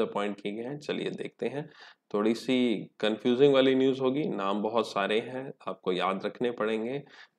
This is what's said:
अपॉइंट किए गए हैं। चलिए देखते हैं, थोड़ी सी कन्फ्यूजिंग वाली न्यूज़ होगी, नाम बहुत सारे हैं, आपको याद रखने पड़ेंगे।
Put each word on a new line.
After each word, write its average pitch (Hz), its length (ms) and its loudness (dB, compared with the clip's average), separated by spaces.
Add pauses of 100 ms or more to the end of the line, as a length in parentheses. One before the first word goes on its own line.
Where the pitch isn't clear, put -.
अपॉइंट 101 320 -4
किए 101 120 -6
गए 110 100 -8
हैं। 139 160 -8
चलिए 95 320 -4
देखते - 380 -6
हैं, 147 220 -8 (440)
थोड़ी 107 200 2
सी 120 500 0 (160)
कन्फ्यूजिंग 123 540 4
वाली 131 200 6
न्यूज़ 131 260 2
होगी, 135 240 0
नाम 101 380 -2
बहुत 110 280 0
सारे 101 300 0
हैं, 127 320 -8 (160)
आपको 92 240 -4
याद 95 340 0
रखने 120 240 -2
पड़ेंगे। 113 520 -2 (360)